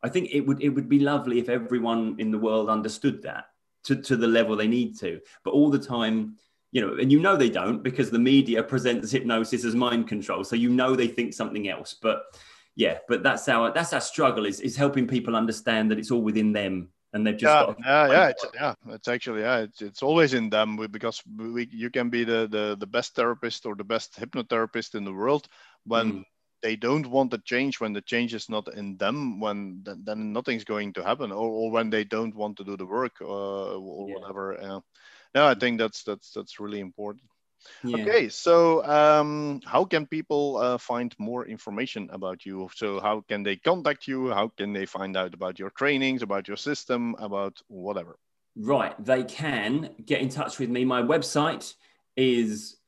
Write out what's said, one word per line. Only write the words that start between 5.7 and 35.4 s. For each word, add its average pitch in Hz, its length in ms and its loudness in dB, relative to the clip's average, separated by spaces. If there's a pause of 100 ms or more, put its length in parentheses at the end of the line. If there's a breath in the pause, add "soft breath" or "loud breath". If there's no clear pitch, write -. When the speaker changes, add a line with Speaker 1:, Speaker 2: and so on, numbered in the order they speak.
Speaker 1:
the 139 80 4
time, 110 580 -2 (360 soft breath)
you 123 100 2
know, 95 140 -2
and 127 160 4
you 151 80 8
know 190 160 6
they 131 120 6
don't, 95 340 0
because 127 280 0
the 117 80 2
media 120 440 6
presents 120 500 0
hypnosis 117 520 0
as 117 120 0
mind 120 320 2
control. 95 340 -4
So 107 140 -2
you 120 120 4
know 127 280 4
they 120 100 2
think 113 260 -2
something 104 360 -4
else. - 260 -8
But - 300 0 (500 loud breath)
yeah, 90 240 2 (100)
but 120 140 2
that's - 260 2
our, 117 240 4
that's 165 200 0
our 139 80 0
struggle, 127 440 0
is, 101 160 -4
is 120 160 -4
helping 139 300 2
people 120 300 0
understand 110 560 2
that 107 80 0
it's - 100 -6
all 120 120 2
within 107 300 2
them, 95 360 -2 (240)
and 107 120 -2
they've 107 120 2
just 147 180 6
Speaker 2:
Yeah, 147 120 6
Speaker 1:
got 110 120 -4
to 120 60 -14
Speaker 2:
yeah, 143 220 6
Speaker 1:
find 131 60 6
Speaker 2:
yeah, 170 140 8
Speaker 1:
it. 139 40 4
Speaker 2:
it's, - 240 -6
yeah, 127 200 -4 (140)
it's 110 200 -10
actually, 120 340 -4
yeah, 120 160 2
it's, 107 220 -6
it's 101 220 -10
always 147 320 4
in 113 160 0
them, 107 260 2
we, 110 120 -6
because 110 340 -6 (140)
we, 117 340 -6
you 113 180 -8
can 120 220 0
be 120 140 0
the, 113 260 2
the, 107 280 -2
the 101 80 -8
best 117 280 -4
therapist 117 500 -2
or 107 120 -6
the 101 80 -10
best 110 360 -4
hypnotherapist 113 760 -4
in 104 80 -6
the 98 100 -10
world 127 320 0 (400 soft breath)
when 113 260 0
Speaker 1:
Mm. 95 120 -8 (380)
Speaker 2:
they 113 140 -2
don't 131 300 -2
want 127 240 0
the 113 140 -6
change, 127 340 -2
when 110 140 -4
the 101 80 -6
change 117 340 -2
is 107 140 -10
not 107 260 -6
in 101 220 -10
them, 113 420 -4
when 101 460 -6
th-, 101 180 -12
then 107 300 -6
nothing's 113 320 -4
going 104 300 -6
to 90 100 -8
happen, 120 260 -4
or, 107 160 -4
or 113 240 -2
when 113 200 0
they 107 140 0
don't 110 300 -4
want 104 220 -6
to 101 80 -14
do 101 120 -8
the 95 100 -8
work, 117 340 -4
uh, 98 560 -6
or 95 320 -12
Speaker 1:
Yeah. 98 80 -10
Speaker 2:
whatever. 98 440 -10
Yeah. 98 200 -10 (540 soft breath)
No, 147 120 6